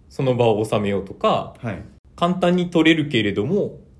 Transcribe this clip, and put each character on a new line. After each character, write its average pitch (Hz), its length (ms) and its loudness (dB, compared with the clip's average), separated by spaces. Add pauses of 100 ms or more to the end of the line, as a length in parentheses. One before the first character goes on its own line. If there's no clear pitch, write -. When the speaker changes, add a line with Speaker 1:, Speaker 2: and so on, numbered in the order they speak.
Speaker 1:
そ - 140 -8
の 127 120 2
場 117 140 4
を 107 140 2
収 110 160 -2
め 101 100 -2
よ 98 120 -2
う 98 40 -8
と - 80 -14
か、 - 460 -2
Speaker 2:
は - 120 -8
い。 98 120 -12 (320)
Speaker 1:
簡 175 200 0
単 175 200 2
に 175 140 -2
取 160 200 4
れ 165 60 6
る 143 140 -4
け 113 120 0
れ 101 120 0
ど 101 120 -2
も、 175 340 -4 (200)